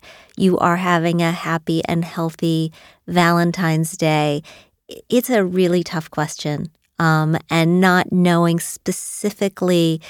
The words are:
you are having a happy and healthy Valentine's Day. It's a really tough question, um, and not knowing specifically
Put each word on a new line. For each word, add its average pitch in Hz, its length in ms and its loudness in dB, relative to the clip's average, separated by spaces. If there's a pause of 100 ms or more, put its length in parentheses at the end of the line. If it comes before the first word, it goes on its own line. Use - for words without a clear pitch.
(380)
you 180 220 2
are 175 180 2
having 170 440 0
a 165 100 0
happy 165 540 -4
and 170 200 -2
healthy 165 680 -2 (360)
Valentine's 170 920 0
Day. 151 460 0 (640)
It's - 220 0
a 214 160 2
really 180 380 0
tough 165 280 -8
question, 151 580 -6 (300)
um, 160 380 2 (120)
and 165 300 2
not 185 320 2
knowing 170 480 2
specifically 180 1500 -2